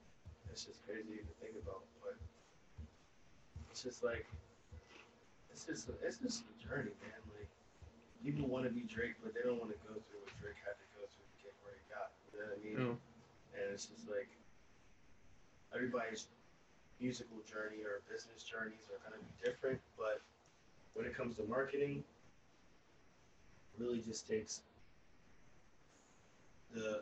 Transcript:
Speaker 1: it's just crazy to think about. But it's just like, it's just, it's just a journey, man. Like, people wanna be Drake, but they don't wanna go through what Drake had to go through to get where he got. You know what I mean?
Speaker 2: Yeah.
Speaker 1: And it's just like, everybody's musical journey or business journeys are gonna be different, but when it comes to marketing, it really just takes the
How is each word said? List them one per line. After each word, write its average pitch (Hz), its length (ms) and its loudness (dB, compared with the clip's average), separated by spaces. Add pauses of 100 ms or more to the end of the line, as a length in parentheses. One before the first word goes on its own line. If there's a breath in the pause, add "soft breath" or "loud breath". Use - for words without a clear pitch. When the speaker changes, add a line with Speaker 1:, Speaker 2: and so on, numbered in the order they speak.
(520)
Speaker 1:
it's - 140 -6
just - 200 -12
crazy 107 400 -2
to - 160 -6
think 113 240 -6
about. 113 160 -4 (220)
But 127 100 -2 (1600)
it's - 100 -4
just 123 220 -2
like, 117 240 4 (1200)
it's - 140 -10
just, - 240 0 (160)
it's - 160 2
just - 240 2
a - 160 -12
journey, - 400 2
man. - 160 -8 (160)
Like, - 160 -6 (720)
people 143 260 4
wanna 127 220 6
be 120 120 2
Drake, 110 420 2
but 107 100 0
they 117 80 2
don't 123 160 8
wanna 107 320 0
go 107 80 -4
through 104 240 -8
what 101 180 -8
Drake 104 220 -6
had 123 160 -2
to - 160 -18
go 104 160 -8
through 98 160 -20
to - 160 -18
get 101 120 -12 (120)
where 101 80 -10
he 95 160 -16
got. 101 240 -4 (160)
You 107 80 -8
know 107 160 0
what - 0 -
I 101 80 -4
mean? 107 160 0
Speaker 2:
Yeah. - 880 -2
Speaker 1:
And 101 80 2
it's 101 160 -2
just 113 180 -12
like, - 220 2 (1400)
everybody's 117 540 4 (720)
musical 117 480 2
journey 107 320 -2
or 101 260 2
business 113 360 -6
journeys - 500 -2
are - 80 -4
gonna 110 180 -8
be - 140 -10 (100)
different, 131 380 6 (160)
but 107 240 6 (720)
when 110 140 2
it 120 100 0
comes 120 200 2
to 110 80 4
marketing, 139 580 6 (1700)
it 110 80 -2
really 120 200 6
just 110 260 -2
takes 110 340 2 (2250)
the 107 260 4